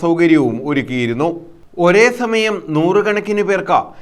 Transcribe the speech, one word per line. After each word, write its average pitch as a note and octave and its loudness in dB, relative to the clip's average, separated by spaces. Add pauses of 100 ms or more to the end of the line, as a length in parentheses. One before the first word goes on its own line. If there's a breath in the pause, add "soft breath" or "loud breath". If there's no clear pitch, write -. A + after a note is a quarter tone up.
സൗകര്യവും E3 2 (140)
ഒരുക്കിയിരുന്നു. B2 -2 (560)
ഒരേ G3+ 6 (140)
സമയം A3 -2 (200)
നൂറുകണക്കിന് G#3 0
പേർക്ക് C3+ 0 (220 loud breath)